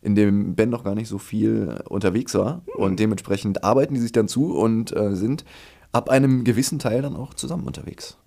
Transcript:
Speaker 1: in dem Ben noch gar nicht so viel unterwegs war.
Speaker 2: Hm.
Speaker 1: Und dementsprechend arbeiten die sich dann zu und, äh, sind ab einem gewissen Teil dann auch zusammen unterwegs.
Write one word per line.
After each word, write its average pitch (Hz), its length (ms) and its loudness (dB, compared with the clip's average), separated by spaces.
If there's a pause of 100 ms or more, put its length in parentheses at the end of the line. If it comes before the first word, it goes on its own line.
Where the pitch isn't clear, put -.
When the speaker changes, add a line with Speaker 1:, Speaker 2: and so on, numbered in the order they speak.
Speaker 1:
in 104 140 0
dem 101 400 2
Ben 110 140 2
noch 120 140 -4
gar 101 120 -4
nicht 113 120 -6
so 101 100 -8
viel 107 600 -2 (100)
unterwegs 101 460 0
war. 113 260 0 (140)
Speaker 2:
Hm. - 80 -2
Speaker 1:
Und 95 160 0
dementsprechend 101 640 -2
arbeiten 135 320 4
die 127 40 0
sich 117 120 -2
dann 110 160 4
zu 143 300 -2
und, 113 380 0
äh, 104 200 0
sind 113 280 -2 (480)
ab - 180 0
einem 131 340 4
gewissen 123 360 2
Teil 120 220 0
dann 139 140 -6
auch - 180 -10
zusammen - 320 -6
unterwegs. - 600 -12